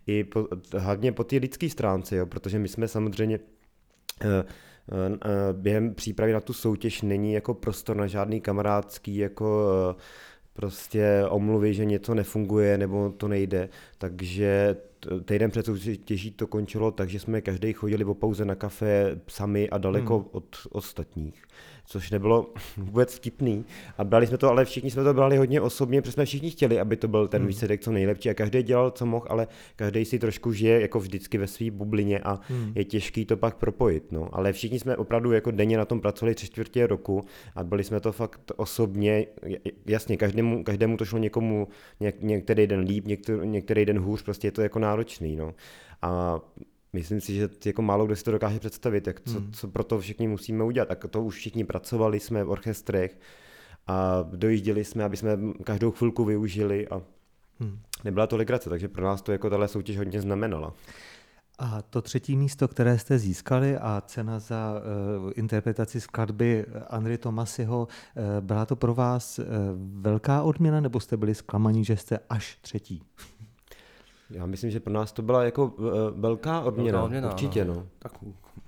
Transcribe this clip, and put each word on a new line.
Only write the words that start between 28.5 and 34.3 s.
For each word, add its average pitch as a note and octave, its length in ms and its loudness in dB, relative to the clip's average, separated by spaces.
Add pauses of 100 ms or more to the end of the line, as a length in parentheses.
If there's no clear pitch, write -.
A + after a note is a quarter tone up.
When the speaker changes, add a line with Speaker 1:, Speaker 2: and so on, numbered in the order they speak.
Speaker 1:
dělal, B2 280 4
co B2 160 -4
mohl, A#2+ 220 -2
ale A2+ 180 0 (300)
každej G#2+ 280 0
si B2 140 -2
trošku A2+ 340 -2
žije A2+ 280 6
jako G#2+ 200 0
vždycky F#2+ 380 -4
ve G2 80 -2
svý A2+ 240 -6
bublině G#2 480 0
a G2 300 -2
Speaker 2:
Hmm. A#2 260 -4
Speaker 1:
je G#2+ 100 0
těžký G#2+ 400 -2
to A2 120 0
pak A2 200 0
propojit, G2 560 2
no. E2 200 -4